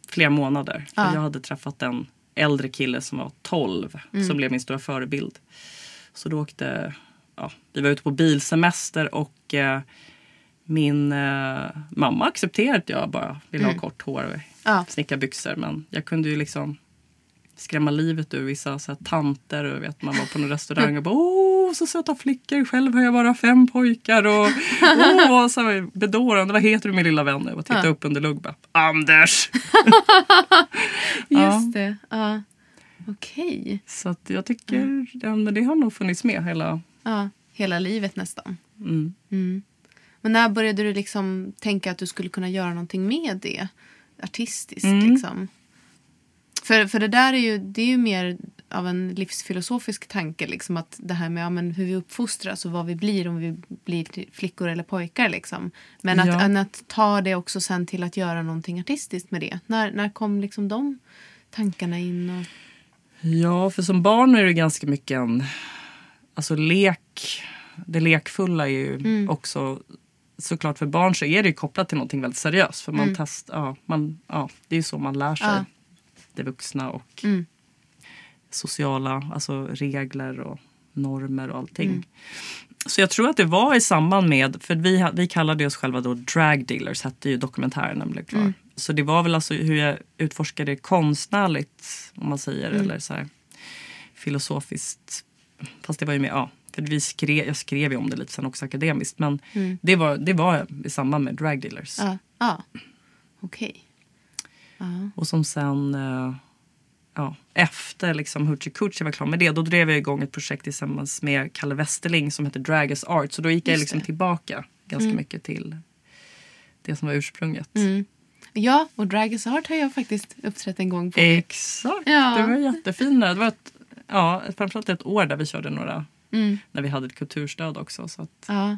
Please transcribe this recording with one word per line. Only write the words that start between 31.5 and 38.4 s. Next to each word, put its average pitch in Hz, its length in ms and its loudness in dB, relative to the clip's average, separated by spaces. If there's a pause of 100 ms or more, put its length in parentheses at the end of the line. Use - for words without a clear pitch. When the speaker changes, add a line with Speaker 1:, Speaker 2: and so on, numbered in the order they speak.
Speaker 2:
det. 208 240 -2 (120)
Ja. 214 320 -2 (640)
Okej. 208 800 -8
Speaker 1:
Så - 240 -8
att 175 200 -6
jag 190 160 -4
tycker, 233 360 -4
Speaker 2:
Mm. 269 320 -2
Speaker 1:
ja, 226 220 -4
men 214 180 0
det 208 80 0
har 262 140 2
nog 254 180 4
funnits 185 300 -2
med 220 220 0
hela 165 360 -2 (220)
Speaker 2:
Ja, 208 260 -2 (240)
hela 185 260 -2
livet 196 360 -2
nästan. 185 420 -10 (220)